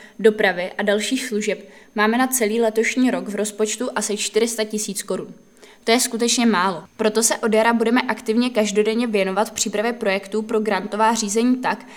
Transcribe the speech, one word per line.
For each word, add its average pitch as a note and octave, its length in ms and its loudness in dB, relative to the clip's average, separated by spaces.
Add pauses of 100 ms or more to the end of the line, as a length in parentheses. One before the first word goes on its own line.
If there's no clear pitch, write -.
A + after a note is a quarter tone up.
(200)
dopravy G3 580 2
a G3+ 60 0
dalších G#3 420 0
služeb, G#3 440 -4 (260)
máme G#3+ 220 2
na C4 100 4
celý A3+ 340 0
letošní A3+ 500 2
rok F#3 180 -4
v G3+ 60 -6
rozpočtu G#3+ 600 -2
asi G#3 220 -4
čtyři A3 300 0
sta A#3 160 -4
tisíc G#3+ 400 -6
korun. - 300 -8 (500)
To A3+ 80 0
je A#3+ 80 4
skutečně A#3+ 460 0
málo. F#3 380 2 (140)
Proto A3 260 2
se - 140 0
od A3 160 0
jara A3 200 4
budeme A#3 280 2
aktivně A#3+ 480 -2
každodenně A3 580 0
věnovat G3+ 440 -2
přípravě G#3+ 420 -2
projektů G#3 480 -4
pro A3 180 -2
grantová G#3 540 0
řízení A3+ 420 2
tak, A3 420 -4